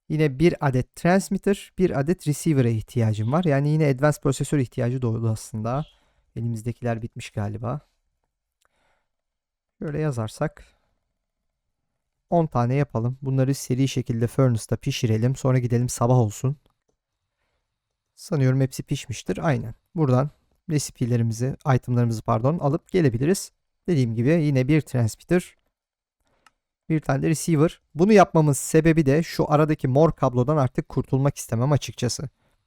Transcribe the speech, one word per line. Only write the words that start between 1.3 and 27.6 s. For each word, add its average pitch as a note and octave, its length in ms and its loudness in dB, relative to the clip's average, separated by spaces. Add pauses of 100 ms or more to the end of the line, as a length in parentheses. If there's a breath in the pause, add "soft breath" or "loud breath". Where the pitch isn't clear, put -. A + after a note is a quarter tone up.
bir F3 220 0
adet D3 280 -2
receiver'a C#3 420 0
ihtiyacım A2 600 -2
var. E3+ 120 0
Yani C#3+ 260 0
yine D#3 180 2
advanced C#3 340 0
prosesör C#3+ 360 -2
ihtiyacı B2+ 440 -2
doğdu A2+ 280 -2
aslında. A2+ 560 -6 (500)
Elimizdekiler A#2 680 -6
bitmiş - 280 -14
galiba. A2 500 -8 (2000)
Şöyle D3+ 200 -6
yazarsak C#3+ 680 -6 (1600)
on E3 180 2
tane A#2+ 280 0
yapalım. C3 460 -2
Bunları C3+ 340 0
seri C3 320 -2
şekilde A#2+ 400 -2
furnace'da A#2+ 480 0
pişirelim. A#2+ 600 -2
Sonra C3 240 0
gidelim A#2+ 300 0
sabah B2 280 2
olsun. B2 400 -2 (1600)
Sanıyorum C3+ 460 0
hepsi C3+ 220 -4
pişmiştir. - 640 -6
Aynen. A#2 280 -4 (200)
Buradan C#3 340 2 (400)
recipe'lerimizi, A#2+ 840 -2 (200)
itemlarımızı A#2+ 460 0
pardon, B2 380 -2
alıp C#3+ 320 -4
gelebiliriz. D3 600 0 (360)
Dediğim B2+ 280 0
gibi A#2 140 0
yine D3 380 2
bir D#3 140 4
transmitter, - 760 -2 (1300)
bir D#3+ 100 0
tane C#3 240 -2
de E3 60 0
receiver. D#3+ 520 2 (140)